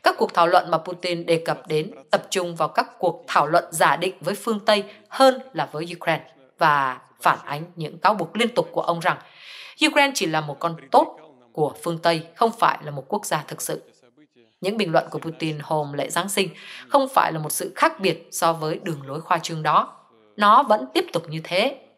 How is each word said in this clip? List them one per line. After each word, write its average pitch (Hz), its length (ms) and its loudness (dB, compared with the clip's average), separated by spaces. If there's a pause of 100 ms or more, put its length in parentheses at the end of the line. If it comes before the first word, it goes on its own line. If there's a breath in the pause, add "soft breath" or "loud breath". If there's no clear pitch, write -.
Các 370 160 2
cuộc 202 160 -2
thảo 170 120 6
luận 175 240 4
mà 180 80 2
Putin 175 480 -6
đề 165 180 2
cập 156 240 -6
đến 156 220 -2 (200)
tập 196 200 4
trung 175 260 -4
vào 160 120 0
các - 300 -4
cuộc 170 300 -4
thảo 156 180 4
luận 165 240 2
giả 160 260 4
định 185 240 -2
với 175 140 -4
phương 208 260 -4
Tây 202 240 2 (240 loud breath)
hơn 262 300 4 (140)
là 151 200 -6
với 156 140 -8 (100)
Ukraine - 280 -2 (340)
và 139 400 2 (220)
phản 160 240 2
ánh 151 200 -8 (120)
những 160 220 -10
cáo 196 160 4
buộc 180 220 -6
liên 226 180 0
tục 170 180 0
của - 80 -2
ông 170 200 -2
rằng 165 160 0 (680 loud breath)
Ukraine 285 280 4
chỉ 190 120 -2
là 156 140 0
một 147 180 -8
con 165 180 -4 (140)
tốt 311 280 4 (340)
của 151 300 -2
phương 170 160 -4
Tây, 165 240 2 (140)
không 226 220 2
phải - 260 2
là 151 60 -10
một 143 180 -10
quốc - 180 -4
gia 156 220 -4
thực 156 140 -12
sự. - 200 -8 (760)
Những 202 160 -4
bình 185 160 0
luận 165 180 2
của 156 80 -8
Putin 160 440 -6
hôm 147 300 -4
lễ 139 180 -4
Giáng 180 180 -2
sinh 196 200 -2 (400 loud breath)
không 269 200 2
phải - 240 0
là 160 60 -6
một 156 140 -6
sự 170 240 -6
khác 320 240 0
biệt 170 320 -2
so 170 200 0
với 156 300 -4
đường 147 240 -8
lối 139 140 -10
khoa 170 180 -2
trương 160 240 -8
đó. 160 340 0 (400)
Nó 208 260 6
vẫn 226 320 2
tiếp 330 180 2
tục - 160 -4
như 156 160 -8
thế. 233 340 -2 (200)